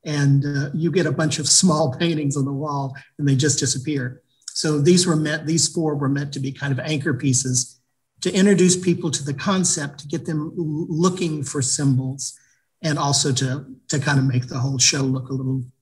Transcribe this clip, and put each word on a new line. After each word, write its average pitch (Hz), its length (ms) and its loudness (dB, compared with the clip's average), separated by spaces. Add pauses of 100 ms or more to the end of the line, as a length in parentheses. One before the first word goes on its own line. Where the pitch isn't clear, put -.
and, 143 380 4
uh, 143 280 -2
you 165 160 0
get 165 160 2
a 151 60 0 (100)
bunch 156 160 0
of 147 100 -4 (140)
small 160 240 4 (100)
<laughs> - 60 -4
paintings 151 380 0
on 131 60 0
the 139 180 -6
wall 139 320 -4 (220)
and 143 100 0
they 135 80 4
just 139 240 2
disappear. 139 460 -2 (580)
So 151 160 0 (100)
these 180 160 6
were 156 220 2
meant, 151 180 -4
these 160 220 2
four 156 240 -2 (100)
were 135 80 0
meant 143 240 -2
to - 60 -8
be 135 120 -4 (100)
kind 139 120 -2
of 123 60 -2
anchor 151 340 -2
pieces 127 440 0 (640)
to 185 120 0
introduce 185 420 6
people 175 360 0
to 139 120 -4
the 143 100 -4 (180)
concept, 165 480 -2
to - 80 -18
get 151 180 -6
them 160 140 -4 (180)
l-, 156 300 -4 (180)
looking 180 380 0
for 139 180 -4
symbols, 131 600 0 (600)
and 160 160 -2
also 143 360 0
to, 131 140 0 (440)
to 147 80 0
kind 139 180 0
of 131 80 2
make 123 220 0
the - 100 -8
whole 131 220 -2
show 139 240 2
look 131 260 -2
a 135 40 -6
little 131 280 -2 (200)